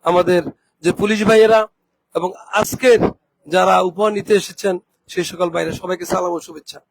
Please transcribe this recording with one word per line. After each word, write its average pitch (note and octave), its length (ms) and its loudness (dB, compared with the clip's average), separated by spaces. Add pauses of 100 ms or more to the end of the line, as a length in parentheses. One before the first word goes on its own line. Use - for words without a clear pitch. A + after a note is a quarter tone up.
আমাদের F3 400 2 (380)
যে E3+ 120 0
পুলিশ G#3 320 -2
ভাইয়েরা, A3 440 4 (460)
এবং F3+ 180 -4 (200)
আজকের A3 480 2 (480)
যারা F#3 320 2
উপহার F#3 320 -2
নিতে G#3 220 -2
এসেছেন F#3 440 -2 (300)
সেই F3+ 160 -6
সকল F3 260 -4
ভাইরা, E3 220 -4
সবাইকে F3+ 320 -4
সালাম F3+ 280 -4
ও E3 80 -6
শুভেচ্ছা। D3+ 400 -20 (100)